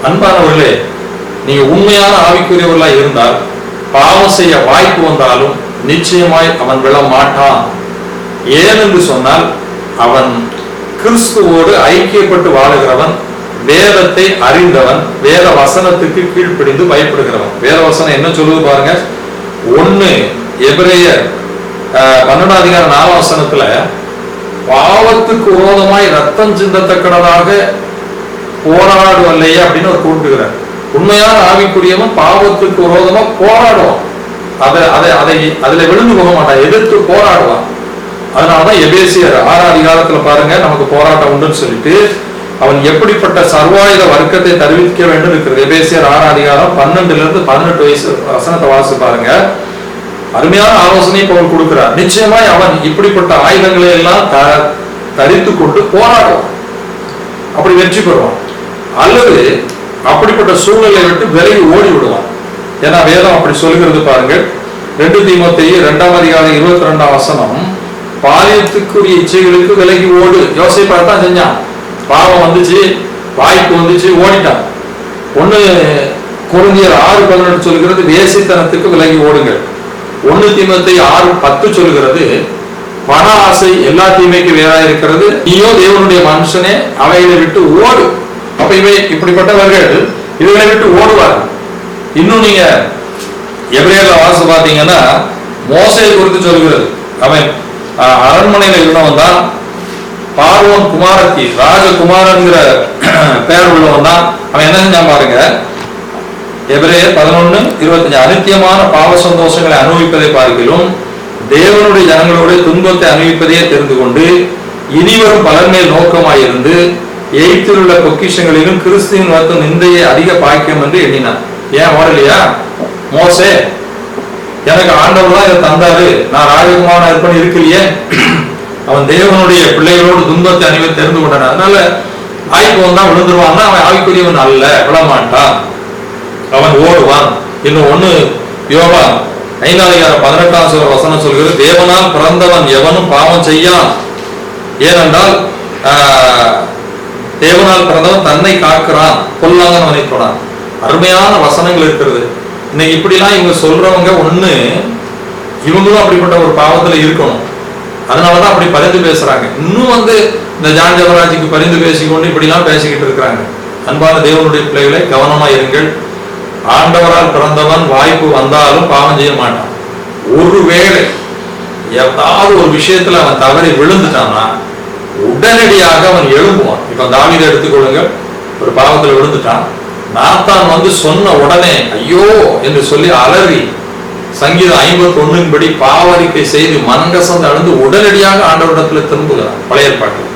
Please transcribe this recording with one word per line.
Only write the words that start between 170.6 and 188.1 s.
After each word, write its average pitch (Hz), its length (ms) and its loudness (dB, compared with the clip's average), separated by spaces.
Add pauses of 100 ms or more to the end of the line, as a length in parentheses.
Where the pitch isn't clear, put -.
ஏதாவது 165 580 0
ஒரு 170 180 2
விஷயத்துல 180 440 0
அவன் - 220 -2
தவறி 165 360 2
விழுந்துட்டான்னா 143 640 0 (880)
உடனடியாக 196 760 2
அவன் 170 300 0
எழும்புவான். 185 540 0
இப்ப - 240 -4
தாவீதை 160 320 2
எடுத்துக்கொள்ளுங்க, 135 540 0 (600)
ஒரு 123 160 -4
பாவத்துல 143 400 2
விழுந்துட்டான், 135 480 -2 (500)
நாத்தான் 180 580 2
வந்து 175 180 2
சொன்ன 180 420 0 (100)
உடனே 175 320 2 (220)
ஐயோ 180 280 0 (380)
என்று 143 200 0
சொல்லி 156 280 0 (120)
அலறி, 175 380 0 (800)
சங்கீதம் 170 440 2
ஐம்பத்தொன்னின் 170 640 0
படி 156 160 0 (160)
பாவரிக்கை 160 600 2 (100)
செய்து 151 220 0 (120)
மனங்கசந்து 170 600 0
அழுந்து 170 240 0 (120)
உடனடியாக 196 540 2 (100)